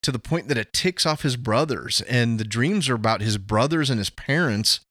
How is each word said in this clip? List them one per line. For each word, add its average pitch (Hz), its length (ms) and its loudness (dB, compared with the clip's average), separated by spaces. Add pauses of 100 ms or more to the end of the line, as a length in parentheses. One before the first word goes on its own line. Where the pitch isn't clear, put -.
to - 80 0
the 123 80 -2
point - 280 -2
that 135 100 0
it 107 140 -4
ticks - 340 0
off 156 180 0
his 131 120 2
brothers, 117 640 0
and 117 380 2
the 110 40 -2
dreams 131 440 0
are 131 80 2
about 110 260 0
his 104 160 0
brothers 127 520 0
and 127 100 0
his 95 120 -4
parents 135 680 0 (120)